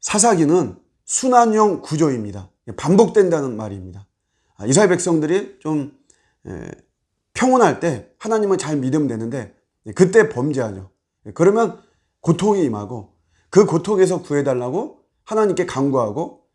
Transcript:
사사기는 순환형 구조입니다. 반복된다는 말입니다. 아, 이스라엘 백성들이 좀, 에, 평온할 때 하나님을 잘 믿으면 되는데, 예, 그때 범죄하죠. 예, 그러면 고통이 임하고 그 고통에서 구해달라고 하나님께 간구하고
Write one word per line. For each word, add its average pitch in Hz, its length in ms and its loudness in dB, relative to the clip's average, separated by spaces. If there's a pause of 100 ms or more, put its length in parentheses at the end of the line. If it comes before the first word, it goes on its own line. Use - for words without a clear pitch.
사사기는 170 760 0 (280)
순환형 220 760 2
구조입니다. 113 680 -4 (260)
반복된다는 170 800 2
말입니다. 98 520 -12 (500)
아, 101 80 -12
이스라엘 180 240 4
백성들이 180 680 -2
좀, 151 380 -6 (500)
에, 58 240 -12 (640)
평온할 247 460 4
때 156 400 -4
하나님을 214 380 0
잘 147 200 -4
믿으면 139 300 -2
되는데, 113 480 -8 (320)
예, 107 60 -14
그때 190 360 4
범죄하죠. 123 600 -4 (360)
예, 104 40 -16
그러면 202 500 2 (400)
고통이 185 420 0
임하고 104 520 -8 (340)
그 202 160 6
고통에서 180 560 0
구해달라고 143 760 -4 (240)
하나님께 208 420 0
간구하고 131 800 -2 (120)